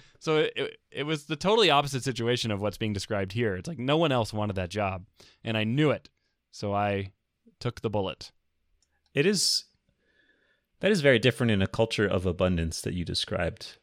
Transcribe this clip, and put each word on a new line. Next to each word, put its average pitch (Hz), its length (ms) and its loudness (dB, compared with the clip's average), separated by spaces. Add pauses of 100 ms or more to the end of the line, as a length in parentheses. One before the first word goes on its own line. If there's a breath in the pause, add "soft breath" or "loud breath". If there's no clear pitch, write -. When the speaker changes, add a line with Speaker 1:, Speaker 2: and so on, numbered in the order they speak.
(180 soft breath)
Speaker 1:
so 156 200 0
it, 156 180 0
it, - 200 -6 (140)
it - 140 -8
was 151 220 -4
the 156 100 -4
totally 202 340 4
opposite 139 340 2
situation 120 460 0
of 101 100 -2
what's 101 160 -2
being 107 160 -2
described 98 400 -4
here. 107 240 -2
It's 92 120 -10
like 165 100 -8
no 131 180 0
one 160 160 2
else 120 200 0
wanted 104 240 -4
that 92 120 -4
job, 95 380 -4 (380 soft breath)
and 113 120 -4
I 107 80 0
knew 135 260 2
it, 107 180 -4 (420)
so 101 240 -6
I 101 380 0 (480)
took - 200 -6
the 117 100 -4
bullet. 95 400 -6 (880)
Speaker 2:
It 143 80 2
is, - 380 0 (1160)
that 196 120 4
is 196 80 2
very 139 180 8
different 120 340 2
in 101 100 4
a 95 40 4 (140)
culture 110 260 2
of 92 200 -2
abundance 90 560 0
that - 120 -4
you 87 100 -4
described. - 800 -6